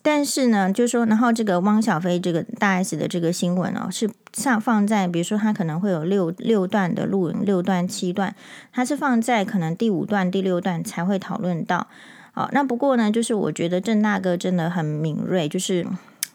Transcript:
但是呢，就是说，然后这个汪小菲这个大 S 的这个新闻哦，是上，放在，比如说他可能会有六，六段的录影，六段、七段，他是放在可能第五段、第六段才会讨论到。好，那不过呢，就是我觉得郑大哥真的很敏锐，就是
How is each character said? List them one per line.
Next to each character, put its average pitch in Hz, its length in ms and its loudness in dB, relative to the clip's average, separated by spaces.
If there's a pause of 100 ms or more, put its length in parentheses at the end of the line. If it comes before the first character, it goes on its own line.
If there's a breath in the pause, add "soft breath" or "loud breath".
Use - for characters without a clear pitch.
但 294 220 2
是 277 240 0
呢， 196 240 4
就 240 140 2
是 240 40 0
说， 233 160 2
然 220 120 4
后 240 160 4
这 226 100 0
个 185 160 2
汪 208 220 4
小 208 180 2
菲 180 180 0
这 180 140 -2
个 165 120 0
大 - 260 -2 (120)
S 190 140 -4
的 156 120 -2
这 180 120 -4
个 170 140 0
新 180 200 -2
闻 180 220 0
哦， - 160 -6
是 208 180 -2 (240)
上， 240 260 0
放 214 280 2
在， 208 200 2
比 170 120 0
如 170 40 0
说 214 140 -2
他 214 140 2
可 208 140 -2
能 160 140 -2
会 202 120 0
有 160 140 0
六， 185 320 2
六 214 280 2
段 190 280 0
的 175 120 -2
录 190 260 0
影， - 140 -4
六 190 160 2
段、 180 240 0
七 180 280 -4
段， 190 200 -4 (380 loud breath)
他 247 140 -2
是 285 100 -2
放 262 260 2
在 226 220 0
可 196 160 -2
能 165 160 -2
第 233 140 0
五 190 160 0
段、 190 260 0
第 196 100 0
六 185 200 0
段 180 200 -2
才 170 220 -6
会 196 160 0
讨 - 180 -6
论 175 280 -4
到。 - 220 -2 (440 loud breath)
好， - 220 -4
那 277 100 2
不 254 140 -2
过 269 180 2
呢， 220 160 4
就 226 100 2
是 233 120 -2
我 185 180 0
觉 165 160 -2
得 180 140 0
郑 214 200 2
大 208 180 2
哥 180 180 0
真 185 180 -2
的 165 140 0
很 175 160 -2
敏 151 400 -2
锐， 175 240 0
就 - 100 -4
是 185 260 -2 (500 loud breath)